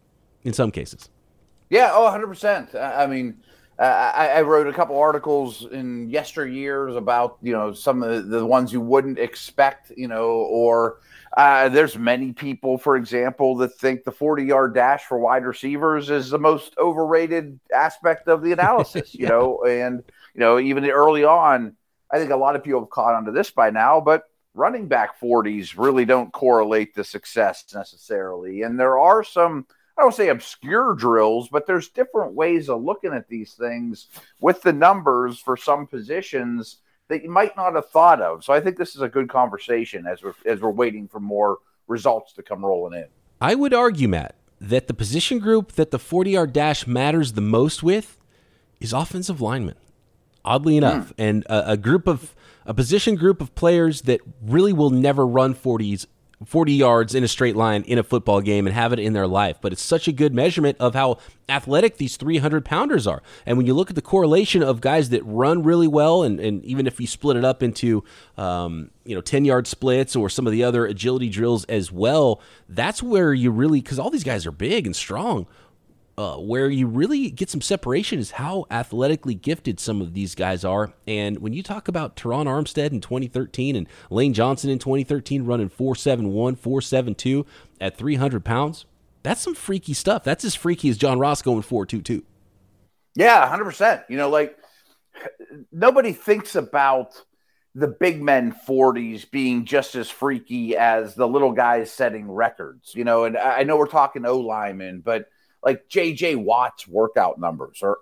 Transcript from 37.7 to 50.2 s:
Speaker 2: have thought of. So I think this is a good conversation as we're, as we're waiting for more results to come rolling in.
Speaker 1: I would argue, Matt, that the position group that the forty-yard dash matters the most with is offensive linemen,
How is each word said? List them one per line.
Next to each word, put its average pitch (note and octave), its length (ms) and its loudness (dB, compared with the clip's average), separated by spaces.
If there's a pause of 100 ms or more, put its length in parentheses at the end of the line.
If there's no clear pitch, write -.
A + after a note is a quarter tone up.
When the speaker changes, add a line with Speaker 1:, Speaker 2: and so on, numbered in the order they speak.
Speaker 2:
have D3+ 160 -2
thought D#3+ 280 6
of. E2 240 -4
So - 80 -2
I C#3+ 80 4
think F3+ 180 -4
this F3 180 -6
is C#3 60 -6
a C3 60 -2
good C3 220 -2
conversation A#2 800 -2
as F#2 160 -8
we're, F#2+ 100 -10 (100)
as A2 160 -2
we're G#2+ 120 -2
waiting G#2+ 360 -2
for A2 120 -16
more G2+ 400 0 (280)
results A2+ 460 -2
to G2+ 80 -20
come G2 240 -10
rolling F2 340 -2
in. D#2+ 60 -14 (340)
Speaker 1:
I D#3+ 140 0
would C4+ 220 0
argue, A3 320 2
Matt, E2 280 -2 (240)
that A2 280 -2
the B2+ 80 -6
position C3+ 420 -2
group A3 360 2
that D#3 180 0
the C3 80 -4
forty-yard F#3 520 0
dash D3 360 0
matters C3+ 460 0
the G#2+ 80 -2
most A2+ 420 2
with G3 340 0 (640)
is A2+ 100 -8
offensive E3 480 -4
linemen, A2+ 360 -4 (680)